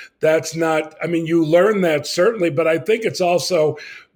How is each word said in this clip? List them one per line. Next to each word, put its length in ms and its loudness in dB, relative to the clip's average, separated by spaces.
That's 340 0
not, 480 -2
I 40 -4
mean, 180 -2
you 180 2
learn 380 4
that 260 0
certainly, 440 0
but 160 -2
I 100 2
think 300 -2
it's 160 -4
also 560 0